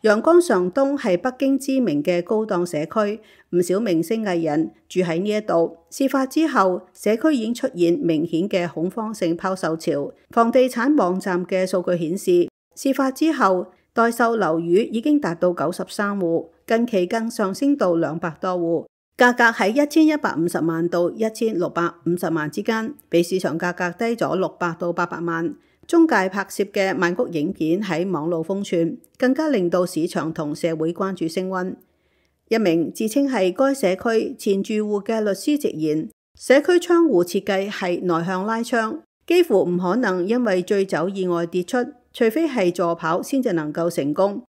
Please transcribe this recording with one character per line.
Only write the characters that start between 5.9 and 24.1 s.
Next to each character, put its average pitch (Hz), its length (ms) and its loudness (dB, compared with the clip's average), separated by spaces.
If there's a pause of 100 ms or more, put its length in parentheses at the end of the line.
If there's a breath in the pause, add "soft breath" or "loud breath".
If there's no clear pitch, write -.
發 269 180 2
之 311 220 0
後， 196 360 2 (100)
社 214 240 0
區 311 180 2
已 233 60 -2
經 220 120 -4
出 - 220 -4
現 175 240 2
明 165 260 0
顯 170 220 -2
嘅 180 180 -2
恐 165 240 -6
慌 220 240 -8
性 175 220 -2
拋 190 180 -4
售 160 220 -2
潮。 143 380 -4 (160 soft breath)
房 233 200 2
地 254 200 4
產 254 260 0
網 185 240 2
站 180 260 -2
嘅 185 220 -2
數 185 140 0
據 180 160 0
顯 165 200 -4
示， 175 300 2 (300)
事 269 160 0
發 269 180 0
之 311 220 0
後， 190 340 2 (240 soft breath)
待 233 180 2
售 233 280 0
樓 165 240 0
宇 175 220 4
已 226 180 -4
經 294 180 2
達 175 160 -2
到 175 160 2
九 156 180 -2
十 190 200 -6
三 202 280 -4
戶， 165 300 0 (180)
近 233 220 2
期 185 180 0
更 226 240 -4
上 196 240 -4
升 285 220 0
到 185 200 2
兩 160 220 -2
百 170 120 -4 (100)
多 185 120 -4
戶， 170 340 -2 (320)
價 247 180 6
格 247 160 4
喺 214 200 0
一 285 180 2
千 311 180 6
一 311 80 2
百 - 180 -2
五 165 140 0
十 170 140 -2
萬 165 260 0
到 175 240 0
一 220 200 -2
千 220 280 -2
六 170 80 0
百 170 240 -2 (140)
五 170 100 0
十 175 140 -4
萬 151 200 -2
之 202 140 -6
間， 220 300 -2 (160)
比 170 120 4
市 180 160 -2
場 170 220 -2
價 175 140 -2
格 180 180 -4
低 233 240 -2